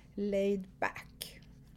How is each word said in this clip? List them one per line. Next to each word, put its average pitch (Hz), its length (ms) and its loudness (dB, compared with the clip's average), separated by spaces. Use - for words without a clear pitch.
laid 196 500 2
back. - 600 -4